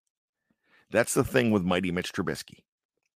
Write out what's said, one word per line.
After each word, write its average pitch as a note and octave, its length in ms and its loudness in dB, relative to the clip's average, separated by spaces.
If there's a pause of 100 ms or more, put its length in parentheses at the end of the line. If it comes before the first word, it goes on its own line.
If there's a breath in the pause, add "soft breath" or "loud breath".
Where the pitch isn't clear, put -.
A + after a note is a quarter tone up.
(920)
That's A2+ 220 0
the C#3+ 100 2
thing A#2+ 280 2
with G#2 120 2
mighty F2+ 280 0
Mitch F2 200 -6
Trubisky. - 520 -8 (520)